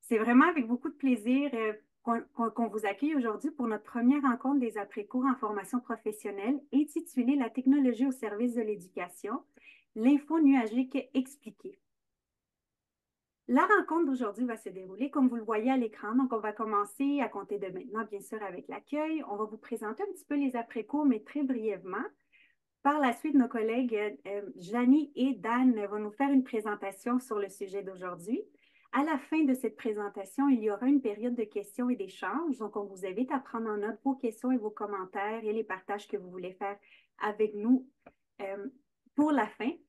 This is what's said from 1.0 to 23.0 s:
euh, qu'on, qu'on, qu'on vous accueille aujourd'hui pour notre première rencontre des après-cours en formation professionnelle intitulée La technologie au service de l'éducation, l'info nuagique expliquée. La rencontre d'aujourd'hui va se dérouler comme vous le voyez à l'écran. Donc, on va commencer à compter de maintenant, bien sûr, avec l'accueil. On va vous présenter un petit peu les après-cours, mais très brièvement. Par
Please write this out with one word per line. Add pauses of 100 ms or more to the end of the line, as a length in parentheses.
euh, (300)
qu'on, (120)
qu'on,
qu'on
vous
accueille
aujourd'hui
pour
notre
première
rencontre
des
après-cours
en
formation
professionnelle (120)
intitulée
La
technologie
au
service
de
l'éducation, (520)
l'info
nuagique (160)
expliquée. (1700)
La (120)
rencontre
d'aujourd'hui
va
se
dérouler
comme
vous
le
voyez
à
l'écran.
Donc,
on
va
commencer
à
compter
de
maintenant,
bien
sûr,
avec
l'accueil.
On
va
vous
présenter
un
petit
peu
les
après-cours,
mais
très
brièvement. (760)
Par